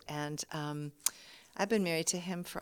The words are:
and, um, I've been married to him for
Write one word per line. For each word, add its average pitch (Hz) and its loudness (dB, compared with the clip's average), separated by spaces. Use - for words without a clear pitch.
and, 147 -2
um, 147 -2
I've 202 4
been 214 6
married 165 4
to 180 2
him 175 -2
for - -6